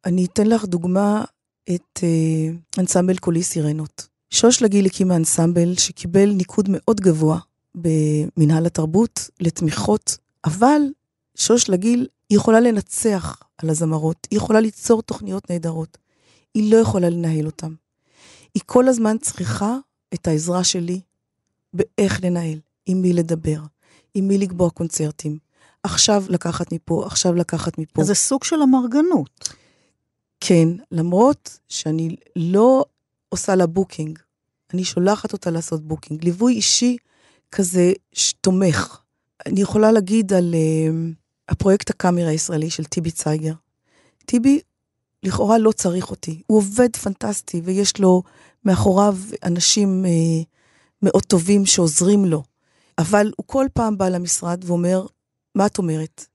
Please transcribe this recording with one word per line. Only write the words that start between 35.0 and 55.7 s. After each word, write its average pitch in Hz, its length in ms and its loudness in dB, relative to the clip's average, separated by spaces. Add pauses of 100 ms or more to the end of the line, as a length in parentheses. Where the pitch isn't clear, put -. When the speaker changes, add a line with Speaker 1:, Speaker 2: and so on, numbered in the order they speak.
Speaker 1:
אותה 180 180 -6
לעשות 165 320 -6
בוקינג, 156 400 -10
ליווי 185 300 2
אישי 240 440 0 (540)
כזה 180 420 2 (200)
שתומך. 185 880 -2 (440)
אני 190 160 -2
יכולה 214 300 2
להגיד 208 420 2
על, 175 220 0
אה, 160 340 0 (600)
הפרויקט - 400 0
הקאמרי 175 360 0
הישראלי 160 440 -2
של 156 160 -8
טיבי 165 260 -6
צייגר. 156 420 -4 (720)
טיבי 269 340 2 (640)
לכאורה 202 340 2
לא 220 140 4
צריך 180 400 -4
אותי, 165 360 -12
הוא 214 100 4
עובד 214 380 2
פנטסטי, - 680 -6
ויש 190 360 -2
לו 185 240 4 (420)
מאחוריו 196 520 2 (260)
אנשים, 185 640 0
אה, 165 360 2 (600)
מאוד 190 220 2
טובים 196 420 2
שעוזרים 185 600 2
לו, 151 180 0 (540)
אבל 208 400 2
הוא 196 100 -10
כל 269 260 0
פעם 220 240 0
בא 190 120 0
למשרד 175 560 -4
ואומר, 175 400 0 (500)
"מה 196 100 2
את 202 120 -2